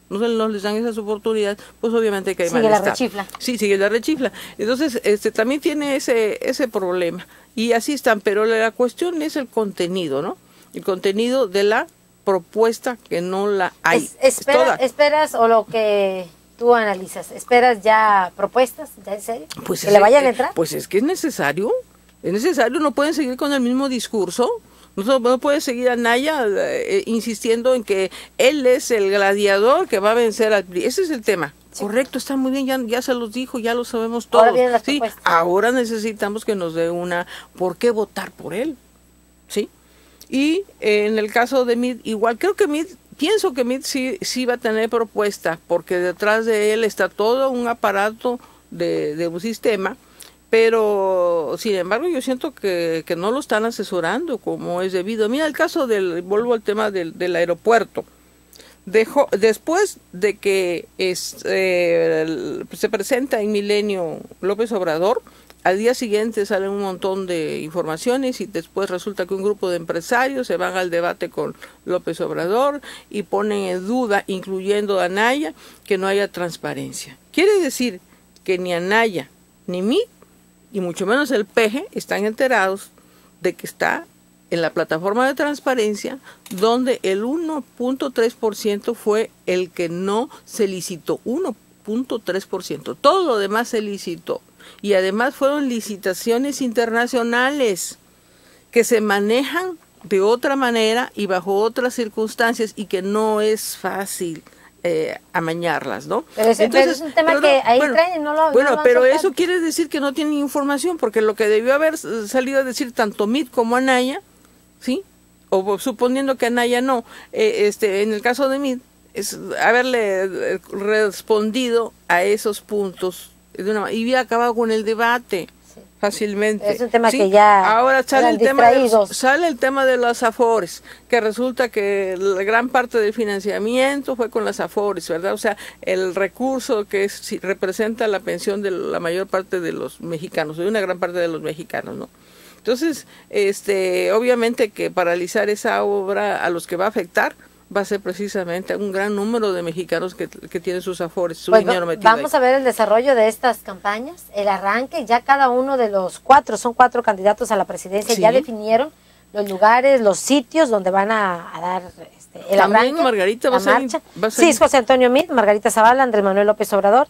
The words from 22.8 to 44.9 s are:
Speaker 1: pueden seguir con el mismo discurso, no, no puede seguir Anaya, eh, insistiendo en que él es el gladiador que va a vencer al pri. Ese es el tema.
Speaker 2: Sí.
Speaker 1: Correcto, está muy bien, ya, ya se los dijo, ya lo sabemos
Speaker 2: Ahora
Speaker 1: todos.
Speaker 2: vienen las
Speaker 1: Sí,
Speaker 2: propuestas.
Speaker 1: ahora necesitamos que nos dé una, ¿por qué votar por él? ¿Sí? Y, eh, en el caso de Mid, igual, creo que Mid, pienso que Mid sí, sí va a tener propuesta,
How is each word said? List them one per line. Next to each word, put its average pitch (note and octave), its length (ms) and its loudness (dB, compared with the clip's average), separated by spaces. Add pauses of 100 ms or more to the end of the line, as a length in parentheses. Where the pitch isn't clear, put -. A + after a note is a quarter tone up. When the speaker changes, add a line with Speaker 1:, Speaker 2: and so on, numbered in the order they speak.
Speaker 1:
pueden D4 220 0
seguir B3+ 220 -4
con C#4+ 160 -4
el C#4 100 0
mismo B3+ 280 -2
discurso, A3+ 600 -2 (460)
no, B3 240 0
no B3 200 2
puede C#4+ 220 0
seguir B3 280 -2
Anaya, B3 580 0
eh, F#3 600 0
insistiendo A#3 680 0
en A#3+ 80 -2
que F#3+ 280 0 (260)
él C4+ 280 4
es B3+ 260 2
el G3+ 180 2
gladiador G3+ 800 4
que G#3+ 120 0
va G#3 120 4
a A3+ 40 2
vencer A3 380 2
al G3 120 2
pri. F3+ 200 -4
Ese B3+ 180 0
es E4+ 60 -2
el C#4 140 -4
tema. E3+ 300 -2 (180)
Speaker 2:
Sí. - 120 -10
Speaker 1:
Correcto, A#3+ 340 -2
está C#4 180 -6
muy C4 160 0
bien, C4+ 140 -2
ya, C4 200 -2
ya A#3+ 160 -2
se B3+ 120 -2
los A#3 180 -4
dijo, B3 280 -8
ya A3+ 160 -2
lo A#3+ 100 -4
sabemos A3+ 460 -6
Speaker 2:
Ahora A3 160 8
Speaker 1:
todos. A#3+ 80 4
Speaker 2:
vienen B3 180 2
las A3+ 100 2
Speaker 1:
Sí, C#4 160 -2
Speaker 2:
propuestas. A3+ 240 -6
Speaker 1:
ahora F3+ 480 2
necesitamos A3+ 720 -4
que G#3+ 120 -2
nos F3 180 -6
dé E3 160 -2
una, F3 360 -4 (320)
¿por G#3+ 200 -4
qué A#3+ 140 2
votar G3+ 400 -6
por C#3+ 240 -12
él? C4+ 200 -6 (720)
¿Sí? - 220 -4 (600)
Y, D#4 340 0 (180)
eh, G#3 240 2
en A3 140 0
el G#3+ 120 -4
caso B3 340 0
de A#3+ 120 0
Mid, B3 260 -2
igual, A3 360 -2
creo F#4+ 160 0
que G4+ 120 2
Mid, D4+ 200 -4 (300)
pienso F#4+ 360 0
que B3+ 100 -2
Mid B3 200 -2
sí, C4 380 -4
sí B3+ 240 -4
va A#3+ 100 0
a - 20 -4
tener A3 320 -2
propuesta, G#3 800 -2